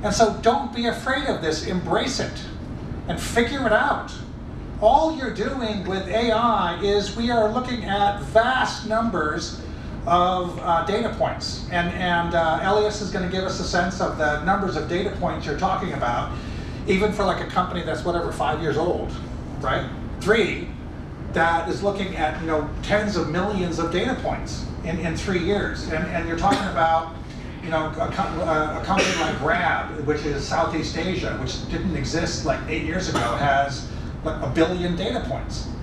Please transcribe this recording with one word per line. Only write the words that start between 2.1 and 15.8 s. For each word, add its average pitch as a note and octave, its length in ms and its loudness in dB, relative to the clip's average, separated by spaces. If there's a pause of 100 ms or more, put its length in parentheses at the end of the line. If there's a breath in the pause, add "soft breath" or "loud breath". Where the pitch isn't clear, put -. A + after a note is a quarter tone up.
it - 240 -4 (640)
and E3+ 120 -2
figure A#3+ 460 0
it G#3+ 80 4
out. - 380 2 (680)
All D4 380 6
you're A#3+ 160 -2
doing A3 520 -2
with F#3 220 -2
A A3+ 240 2
I G#3 500 2
is G3+ 340 2
we A#3 160 0
are A3 200 4
looking B3 340 -2
at G3+ 360 2
vast A#3 680 2
numbers F3+ 760 0 (440 loud breath)
of, F3 540 2
uh, E3+ 260 2
data G#3+ 320 0
points. - 540 -2
And, F3 240 0
and, F3 400 2
uh, E3 280 4
Elias G#3 380 2
is F#3 100 -4
gonna F3+ 180 -2
give F#3+ 140 -2
us - 160 -2
a F3+ 40 -2
sense F#3 360 0
of - 180 0
the D3+ 260 0
numbers F#3+ 320 2
of D3 120 -2
data F#3+ 320 0
points D#3+ 260 -2
you're - 140 -2
talking F#3+ 340 0